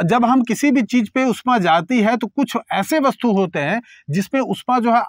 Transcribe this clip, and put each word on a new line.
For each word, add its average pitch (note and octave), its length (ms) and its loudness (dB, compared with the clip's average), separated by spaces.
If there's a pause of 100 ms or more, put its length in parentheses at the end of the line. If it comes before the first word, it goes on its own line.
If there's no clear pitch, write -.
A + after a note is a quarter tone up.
जब A#3 200 2
हम B3+ 180 4
किसी A#3+ 280 -2
भी C4 120 2
चीज A#3 260 0
पे C4 160 -2
ऊष्मा B3 340 0
जाती F3 420 2
है, A3 160 2
तो A#3 100 -6
कुछ - 300 -4 (160)
ऐसे G3 260 -2
वस्तु B3 340 0
होते F#3+ 260 -2
हैं F3+ 240 -2 (280)
जिसमें G3 300 -2
ऊष्मा B3 380 -2
जो A#3 140 2
है A#3 160 4